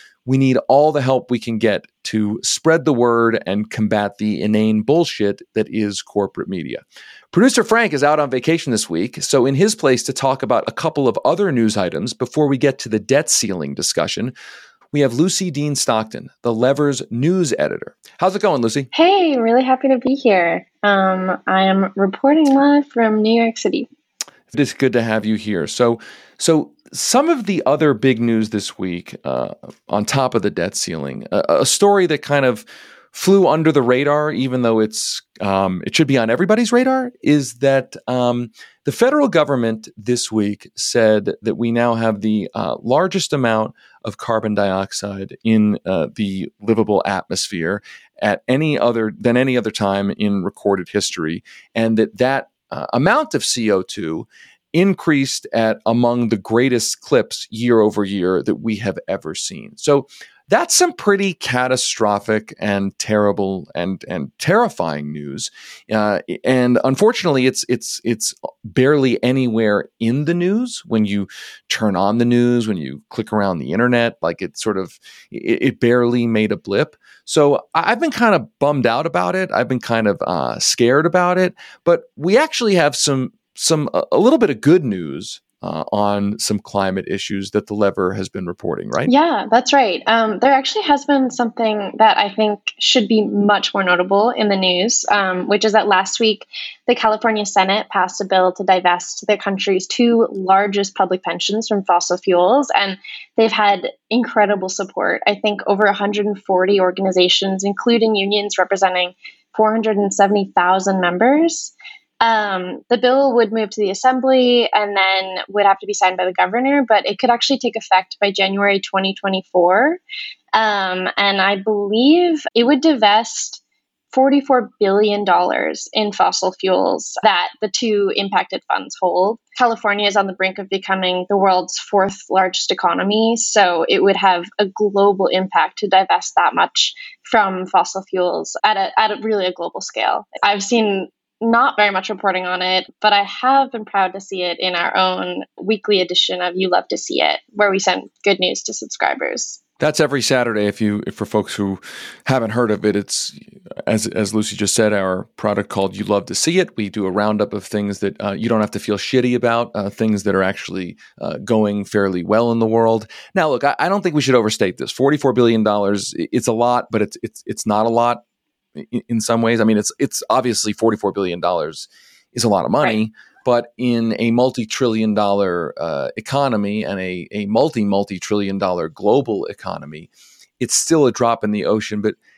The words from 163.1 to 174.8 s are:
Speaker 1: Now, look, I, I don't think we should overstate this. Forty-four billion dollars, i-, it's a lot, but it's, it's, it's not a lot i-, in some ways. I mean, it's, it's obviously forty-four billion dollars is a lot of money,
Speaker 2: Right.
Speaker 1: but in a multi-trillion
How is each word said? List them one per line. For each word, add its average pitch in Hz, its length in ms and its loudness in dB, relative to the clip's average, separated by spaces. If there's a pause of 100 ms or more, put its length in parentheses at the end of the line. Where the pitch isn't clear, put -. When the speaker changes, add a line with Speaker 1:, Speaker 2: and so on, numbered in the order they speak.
Speaker 1:
Now, 165 140 2
look, 127 160 0
I, 143 120 0
I 165 120 -2
don't 196 120 0
think 165 140 -2
we 147 60 2
should 127 140 2
overstate 107 420 0
this. - 160 -8
Forty-four 139 400 2
billion 117 300 4
dollars, 104 540 0
i-, - 140 -6
it's 123 160 -2
a 117 60 0
lot, 120 360 0
but 107 120 -2
it's, - 200 -4
it's, - 240 -14
it's - 220 -8
not 107 180 2
a 117 40 0
lot 117 340 0 (540)
i-, 76 80 -14 (240)
in 117 100 -2
some 117 220 0
ways. 113 180 2
I 110 60 2
mean, 110 120 4
it's, 104 220 -2
it's - 300 -4
obviously 120 420 0
forty-four 104 400 0
billion 90 300 -4
dollars 82 480 -4 (420)
is 117 140 -4
a 113 40 2
lot 95 140 2
of 60 80 -2
money, 120 260 0
Speaker 2:
Right. 110 140 -2 (340)
Speaker 1:
but 120 320 0
in 117 420 0
a 117 120 0
multi-trillion 117 800 0